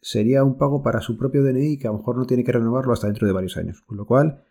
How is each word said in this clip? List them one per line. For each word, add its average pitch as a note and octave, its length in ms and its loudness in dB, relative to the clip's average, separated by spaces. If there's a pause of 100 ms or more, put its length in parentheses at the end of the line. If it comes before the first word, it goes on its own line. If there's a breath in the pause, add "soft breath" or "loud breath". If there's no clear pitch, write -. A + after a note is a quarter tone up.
Sería A#2+ 420 2
un C3+ 160 2
pago C#3+ 240 0
para A#2 180 0
su A#2 160 -4
propio C3+ 280 0
D C#3 60 2
N C3 140 0
I D3+ 140 -2
que - 80 -6
a A2 60 -2
lo G#2+ 60 -4
mejor A#2+ 180 -4
no B2+ 100 -2
tiene B2 160 2
que B2 80 0
renovarlo A#2+ 420 0
hasta A2+ 140 -2
dentro G#2 220 0
de G2 40 2
varios F#2 240 -4
años. F2 260 -6
Con - 140 -12
lo G2+ 100 -10
cual, C#3 440 2